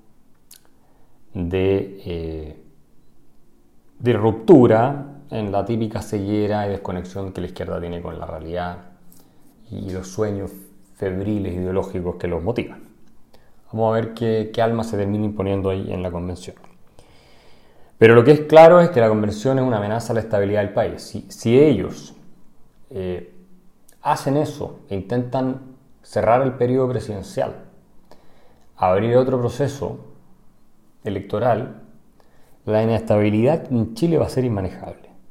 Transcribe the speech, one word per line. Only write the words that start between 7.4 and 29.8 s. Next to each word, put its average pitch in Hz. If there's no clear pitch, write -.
la 90
izquierda 90
tiene 85
con 82
la 82
realidad 85
y 98
los 92
sueños 98
febriles 98
ideológicos 92
que -
los 82
motivan. -
Vamos 110
a 113
ver 113
qué, 110
qué 117
alma 113
se 104
termina 104
imponiendo 98
ahí 95
en 92
la 90
convención. 87
Pero 113
lo 117
que 135
es 147
claro 165
es 170
que 120
la 110
convención 107
es 127
una 120
amenaza 110
a -
la 110
estabilidad 101
del 101
país. 110
Si, -
si 120
ellos, 107
eh, 92
hacen 143
eso -
e 101
intentan 127
cerrar 110
el 127
periodo 127
presidencial, -
abrir 104
otro 131
proceso -